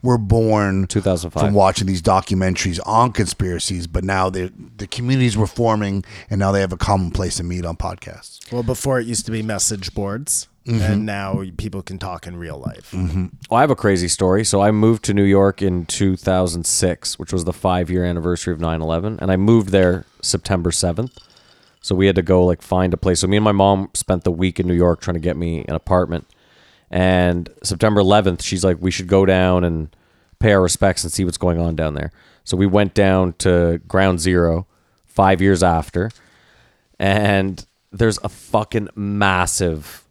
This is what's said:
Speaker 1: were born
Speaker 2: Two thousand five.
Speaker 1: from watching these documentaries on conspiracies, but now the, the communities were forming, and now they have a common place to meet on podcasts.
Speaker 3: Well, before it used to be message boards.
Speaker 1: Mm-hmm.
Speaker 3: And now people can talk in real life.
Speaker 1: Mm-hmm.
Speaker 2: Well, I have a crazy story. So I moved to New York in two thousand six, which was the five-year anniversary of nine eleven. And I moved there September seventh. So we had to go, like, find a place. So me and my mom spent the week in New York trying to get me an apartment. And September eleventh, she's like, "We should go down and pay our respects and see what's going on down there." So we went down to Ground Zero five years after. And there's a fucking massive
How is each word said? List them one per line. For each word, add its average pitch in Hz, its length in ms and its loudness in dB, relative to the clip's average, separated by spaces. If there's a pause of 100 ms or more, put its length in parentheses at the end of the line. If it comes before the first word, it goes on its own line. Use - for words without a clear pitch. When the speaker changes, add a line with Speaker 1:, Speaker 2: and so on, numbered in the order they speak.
Speaker 1:
were 123 160 2
born 104 680 2
Speaker 2:
Two 104 140 -2
thousand 87 300 -2
five. 78 140 0
Speaker 1:
from 101 100 0
watching 95 320 4
these 92 160 -2
documentaries 92 840 0
on 113 280 2
conspiracies, 90 760 -4
but 85 180 -4
now 95 240 0
the, 92 240 -6 (240)
the 101 100 -12
communities 123 480 0
were 107 120 2
forming, 104 580 -2 (240)
and 101 100 -2
now 98 140 2
they 98 80 2
have 92 140 -2
a - 20 -10
common 95 340 0
place 90 280 -4
to 87 40 -6
meet 87 220 -6
on 85 120 -6
podcasts. - 760 -12
Speaker 3:
Well, 120 100 -4
before 127 380 -2
it 113 60 -6
used 117 180 -6
to 110 80 -6
be 110 100 -4
message 101 520 -6
boards. 104 520 -6 (220)
Speaker 1:
Mm-hmm. 107 240 0
Speaker 3:
And 107 140 0
now 98 360 -6 (140)
people 98 260 -10
can 95 160 -12
talk 90 280 -10
in 87 100 -14
real 80 220 -12
life. - 340 -12
Speaker 1:
Mm-hmm. 90 340 -2 (240)
Speaker 2:
Well, 113 80 4
I 135 40 6
have 151 80 4
a 123 60 2
crazy 90 320 2
story. 95 360 2
So 101 160 2
I 104 100 4
moved 107 340 2
to 101 100 -2
New 101 100 4
York 98 380 4
in 90 240 -2
two 95 300 -2
thousand 90 500 -2
six, - 520 -2
which - 140 -10
was 87 120 -2
the 87 80 -4
five-year 90 520 -2
anniversary 87 480 -2
of 78 80 -6
nine 82 220 -2
eleven. 85 380 -4
And 95 120 -2
I 92 40 2
moved 101 340 4
there 92 340 2 (180)
September 87 480 -2
seventh. 92 480 -4 (600)
So - 140 -4
we 95 120 4
had 95 100 4
to 92 60 2
go, 90 220 4
like, 90 160 0
find 92 320 0
a 85 40 -2
place. 90 240 0
So 95 80 -2
me 101 80 2
and 107 80 2
my 107 80 4
mom 98 420 2
spent - 300 -4
the 90 80 0
week 90 280 -2
in 87 60 -2
New 90 80 0
York 87 260 2
trying 87 140 -6
to 82 60 -4
get 78 160 -4
me 82 320 -4
an 73 60 -6
apartment. 85 520 -2 (640)
And 90 580 2 (140)
September 104 380 0
eleventh, 95 420 2
she's 92 220 -4
like, 90 160 2
"We 90 100 0
should 92 180 -6
go 95 180 4
down 92 380 2
and 80 300 -4 (440)
pay 110 140 4
our 98 80 6
respects 90 440 0
and 85 80 -8
see 95 120 -2
what's 87 140 -4
going 85 220 0
on 85 160 -2
down 78 180 -4
there." 73 180 -8 (320)
So - 120 -4
we 98 100 2
went 98 280 2
down 95 440 2
to 85 500 2
Ground 95 320 2
Zero 87 460 0 (400)
five 95 340 2
years 95 220 4
after. 87 480 0 (880)
And 98 640 0 (280)
there's 107 320 0
a 101 40 -6
fucking 107 680 -4
massive 95 1160 -2